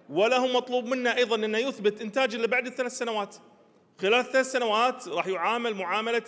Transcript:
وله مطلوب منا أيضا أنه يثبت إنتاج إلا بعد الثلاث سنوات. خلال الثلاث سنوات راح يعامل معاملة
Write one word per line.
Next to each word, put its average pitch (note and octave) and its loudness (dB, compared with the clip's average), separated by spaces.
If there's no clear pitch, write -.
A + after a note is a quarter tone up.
وله A#3+ 4
مطلوب B3 0
منا B3 0
أيضا A#3 2
أنه G#3+ -2
يثبت A3 -2
إنتاج A#3 -2
إلا A3+ 0
بعد B3 0
الثلاث B3 -4
سنوات. A3 -4
خلال F#3+ 4
الثلاث B3+ 2
سنوات A#3+ 0
راح E3 -2
يعامل G#3 -2
معاملة G#3+ -2